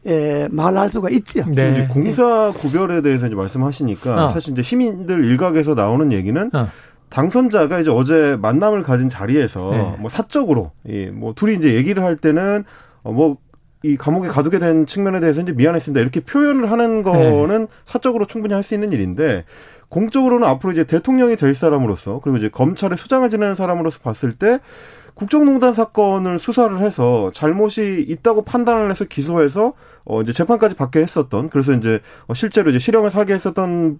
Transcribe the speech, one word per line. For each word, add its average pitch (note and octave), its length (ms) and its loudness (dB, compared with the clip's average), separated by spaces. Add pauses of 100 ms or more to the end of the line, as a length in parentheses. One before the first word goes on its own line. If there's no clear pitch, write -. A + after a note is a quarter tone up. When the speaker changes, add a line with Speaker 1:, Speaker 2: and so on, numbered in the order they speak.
Speaker 1:
예, D3+ 440 -2
말할 F#3+ 400 0
수가 G3+ 200 -4
있죠. A#3 380 -2
Speaker 2:
네. C3+ 220 2
Speaker 3:
이제 C3+ 160 2
공사 A3 640 2
구별에 E3+ 500 0
대해서 C3 280 2
이제 G#2+ 80 -4
말씀하시니까 B2+ 880 -2
Speaker 2:
어. C#3 40 2
Speaker 3:
사실 D#3 260 -4
이제 B2 80 -2
시민들 F#3 640 0
일각에서 D#3 500 2
나오는 A#2+ 380 2
얘기는 A#2 400 -2
Speaker 2:
어. A#2 160 -2 (420)
Speaker 3:
당선자가 F#3 680 2
이제 D#3 140 2
어제 C#3+ 500 4
만남을 F#3+ 400 2
가진 C3 260 0
자리에서 G#2+ 600 -2
Speaker 2:
네. G2+ 300 -2
Speaker 3:
뭐 A2+ 100 -8
사적으로, E3 600 -2 (160)
예, G2+ 240 -6
뭐 A2 200 -8
둘이 G#3+ 220 0
이제 D#3 220 2
얘기를 F#3 260 0
할 F3 140 0
때는, F#3+ 480 0 (400)
어, A2+ 80 -8
뭐 C#3+ 240 2 (500)
이 C#3+ 120 0
감옥에 E3+ 300 -2
가두게 D3+ 300 0
된 D#3+ 280 2
측면에 F#3+ 340 -2
대해서 E3 220 2
이제 F3+ 100 -4
"미안했습니다." D3 480 0
이렇게 C3 200 -2
표현을 C#4 500 0
하는 A3+ 320 0
Speaker 2:
네. - 0 -
Speaker 3:
거는 E3+ 640 2 (180)
사적으로 A#3 420 -2
충분히 G#3+ 280 -6
할 G3+ 80 -2
수 - 100 -8
있는 G#3 200 -2
일인데 G2 520 -2 (460)
공적으로는 A#3+ 580 2
앞으로 C3+ 240 -2
이제 D#3+ 120 0
대통령이 A#3+ 520 2
될 C#3 180 2
사람으로서 C3 680 -2
그리고 C3 140 0
이제 G#2+ 100 -2
검찰의 F3+ 480 -2
수장을 B3+ 320 0
지내는 G#3 260 -2
사람으로서 F3 440 -4
봤을 A#2 340 -4
때 A3+ 280 0 (520)
국정농단 C4 640 2
사건을 G3 640 0
수사를 A3 420 0
해서 B2 540 0
잘못이 G3 760 0
있다고 G#3+ 360 0
판단을 A#3 460 0
해서 F#3+ 140 -4
기소해서, E3+ 680 0 (320)
어, A2 160 -2
이제 A#2 100 -4
재판까지 G#3+ 440 0
받게 C#3 240 0
했었던, D#3 500 -2
그래서 C#3 240 2
이제, A2+ 260 0 (260)
어, A#2+ 60 -8
실제로 F#3+ 380 0
이제 B2+ 80 2
실형을 G#3+ 320 2
살게 G3 240 0
했었던 F3 640 -2